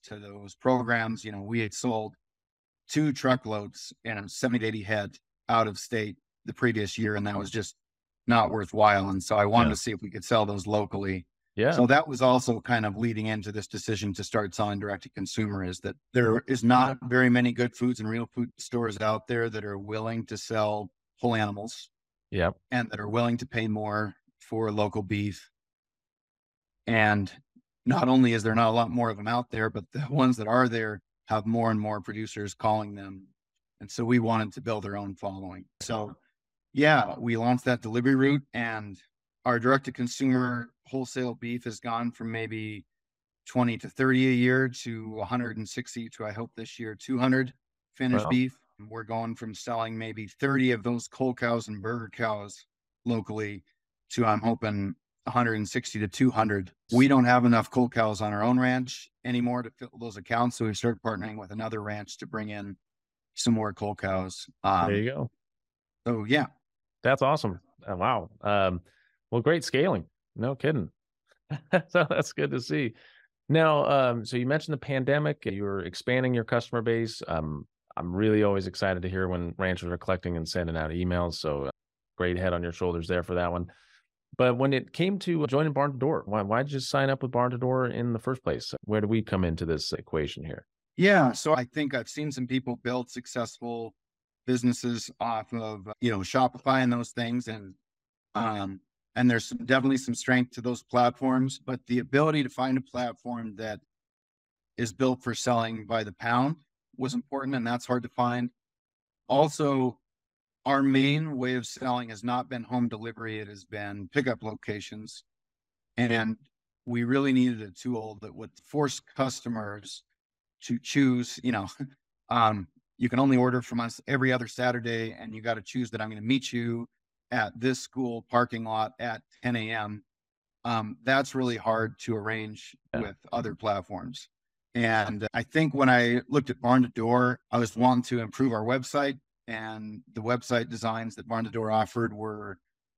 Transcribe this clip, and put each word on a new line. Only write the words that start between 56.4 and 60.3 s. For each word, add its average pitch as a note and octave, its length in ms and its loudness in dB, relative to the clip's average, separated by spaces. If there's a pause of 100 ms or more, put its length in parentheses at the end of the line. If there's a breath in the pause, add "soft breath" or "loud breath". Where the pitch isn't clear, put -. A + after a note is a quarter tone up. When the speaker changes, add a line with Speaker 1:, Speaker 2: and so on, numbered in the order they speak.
Speaker 1:
We B2+ 140 10
don't C3+ 180 6
have B2 200 6
enough A#2 260 4
cull B2 180 4
cows G#2+ 320 0
on G#2+ 120 0
our G#2 100 0
own B2 160 4
ranch B2+ 500 -2 (160)
anymore A#2+ 380 -2
to A2+ 80 -14
fill - 180 -18 (100)
those A2+ 180 -12
accounts. A#2 400 0